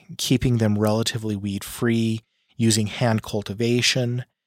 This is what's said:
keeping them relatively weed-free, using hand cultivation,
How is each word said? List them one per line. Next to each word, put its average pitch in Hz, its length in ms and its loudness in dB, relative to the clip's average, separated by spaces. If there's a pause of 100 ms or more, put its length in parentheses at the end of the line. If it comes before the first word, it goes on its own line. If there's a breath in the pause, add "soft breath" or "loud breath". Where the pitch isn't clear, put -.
(160)
keeping 127 400 2
them 107 220 2
relatively 107 580 0
weed-free, 110 840 -2 (340)
using 110 300 2
hand 110 360 0
cultivation, 120 1040 -2 (220)